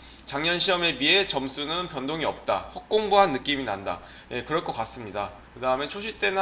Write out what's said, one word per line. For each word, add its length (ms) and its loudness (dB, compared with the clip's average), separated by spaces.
작년 320 0
시험에 400 2
비해 280 4
점수는 640 -4
변동이 360 -4
없다. 500 -2
헛공부한 580 6
느낌이 300 0
난다. 380 -4
예, 100 -4
그럴 220 -2
것 80 -4
같습니다. 580 -6
그 60 -14
다음에 280 2
초시 300 -8
때는 240 2